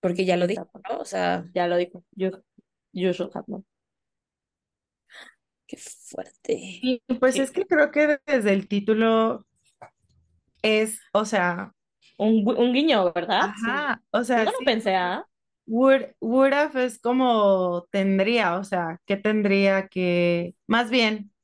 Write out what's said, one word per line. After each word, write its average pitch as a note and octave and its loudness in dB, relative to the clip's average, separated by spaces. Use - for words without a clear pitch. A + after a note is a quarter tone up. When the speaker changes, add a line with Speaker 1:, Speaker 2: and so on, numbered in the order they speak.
Speaker 1:
Porque F3+ -2
ya F3+ 2
lo F3 0
dijo, G3 -4
Speaker 2:
Exacto. - -12
Speaker 1:
¿no? - -8
O - -10
sea, F3+ -4
Speaker 2:
Ya F3 0
lo F3 0
dijo. F3+ -4
"You, F#3+ -4
you F3+ -2
should F3 -6
have - -10
known". F#3+ -12
Speaker 1:
Qué - -16
fuerte. - -10
Speaker 3:
Y, B3+ -2
pues, B3+ 4
Speaker 2:
Sí. C4+ 0
Speaker 3:
es C4+ -2
que F#4+ -4
creo F4 2
que D4 2
desde A3 2
el G3 -2
título A3 2
es, A3 0
o G#3+ 2
sea, F#3 -2
Speaker 2:
Un A3 2
gui-, A#3 0
un B3 2
guiño, A#3+ 2
¿verdad? F#3+ 0
Sí. A3 -8
Speaker 3:
ajá, C4+ -4
o A#3 0
sea, A#3 2
Speaker 2:
Yo G#4 0
no B4+ -4
Speaker 3:
sí, - -6
Speaker 2:
pensé, A3+ 0
Speaker 3:
porque F#3+ 2
Speaker 2:
¿ah? F#3 -4
Speaker 3:
would, C4 2
would C4 2
have C#4+ 0
es A#3+ -8
como G3+ 2
tendría, G3 0
o G3 -6
sea, F3 -6
¿qué G3 -4
tendría G3 2
que, F3 -2
más A#3 0
bien G#3+ -2